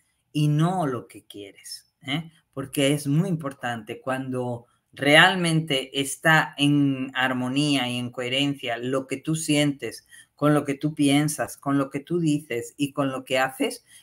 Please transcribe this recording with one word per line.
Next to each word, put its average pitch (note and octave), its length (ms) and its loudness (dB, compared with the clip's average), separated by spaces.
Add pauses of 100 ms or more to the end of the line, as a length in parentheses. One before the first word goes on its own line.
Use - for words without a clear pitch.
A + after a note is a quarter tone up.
(320)
y D3+ 160 2
no E3 380 2
lo B2 220 -6
que - 180 -20
quieres, - 680 -18 (140)
¿eh? D3+ 260 -6 (220)
Porque C3+ 400 0
es C#3+ 140 -4
muy E3 220 2
importante A#2+ 720 -8
cuando B2+ 640 -6 (260)
realmente D#3+ 1080 4
está D#3 560 2
en C#3 560 2
armonía B2+ 720 0
y B2 100 -4
en B2 120 -6
coherencia C3 680 -4
lo C3 300 -4
que C3+ 100 -6
tú D#3 180 -4
sientes, D3 720 -2 (280)
con D3 180 2
lo C#3 120 2
que C#3 80 -2
tú D3+ 220 -4
piensas, C#3+ 640 2
con C#3 200 -2
lo C#3 120 -2
que C#3 100 -8
tú E3+ 200 -4
dices D3 560 -2
y C#3 160 -4
con C3+ 200 -2
lo C3 120 -8
que C3 160 -2
haces, - 460 -4 (180)